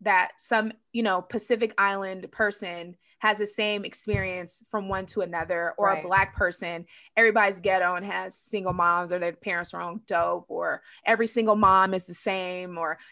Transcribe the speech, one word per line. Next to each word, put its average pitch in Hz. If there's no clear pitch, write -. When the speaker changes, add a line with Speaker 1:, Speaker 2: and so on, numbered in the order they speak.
Speaker 1:
that 185
some, 220
you 233
know, 190
Pacific 220
Island 196
person 180
has 214
the 208
same 208
experience 190
from 202
one 190
to 208
another, 170
or 208
Speaker 2:
Right. 180
Speaker 1:
a -
Black 196
person, 170
everybody's 208
ghetto 185
and 180
has 190
single 185
moms, 175
or 180
their 170
parents 175
are 175
on 175
dope, 175
or 160
every 226
single 220
mom 190
is 185
the 175
same, 180
or, 165